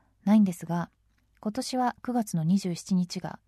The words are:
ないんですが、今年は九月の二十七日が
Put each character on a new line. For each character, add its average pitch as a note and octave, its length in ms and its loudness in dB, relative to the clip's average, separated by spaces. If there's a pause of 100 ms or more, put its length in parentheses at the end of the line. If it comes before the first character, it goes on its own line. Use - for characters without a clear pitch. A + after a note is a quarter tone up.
(240)
な G#3 120 6
い G#3+ 40 8
ん G#3 40 6
で F#3 100 0
す - 100 -14
が、 E3+ 240 -4 (520)
今 G#3+ 120 -6
年 B3+ 240 -6
は B3 240 -2
九 A#3+ 140 -6
月 A3+ 200 -2
の D#3+ 100 0
二 F3+ 120 4
十 F#3 180 -2
七 - 200 -4
日 F3+ 260 -2
が - 280 -12